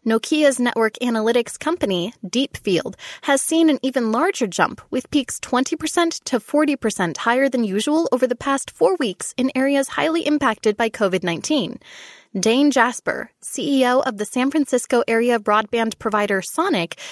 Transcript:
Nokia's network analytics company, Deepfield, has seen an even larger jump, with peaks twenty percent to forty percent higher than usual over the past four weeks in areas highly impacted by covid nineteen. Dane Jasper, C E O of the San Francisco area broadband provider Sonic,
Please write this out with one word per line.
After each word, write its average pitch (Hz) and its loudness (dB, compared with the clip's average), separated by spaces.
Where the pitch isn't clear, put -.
Nokia's 254 2
network 226 0
analytics 233 0
company, 214 -2
Deepfield, 196 -2
has 277 2
seen 320 4
an 277 2
even 247 -2
larger 262 0
jump, - -2
with - -6
peaks - -2
twenty 262 -2
percent 330 -2
to 247 0
forty 294 0
percent 185 -2
higher 262 2
than 247 0
usual 294 0
over 254 2
the 240 -2
past - -2
four - 2
weeks - -4
in 262 2
areas 269 2
highly 320 0
impacted 240 0
by 226 0
covid 185 0
nineteen. 180 -2
Dane 240 4
Jasper, 240 0
C 269 -2
E 247 4
O 254 4
of 214 -2
the 214 -4
San 254 -2
Francisco 254 0
area 233 2
broadband 220 0
provider 208 0
Sonic, 302 -2